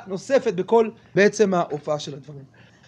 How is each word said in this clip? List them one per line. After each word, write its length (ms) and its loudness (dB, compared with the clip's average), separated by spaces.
נוספת 480 -2
בכל 360 2
בעצם 400 4
ההופעה 440 -4
של 160 -12
הדברים. 300 -18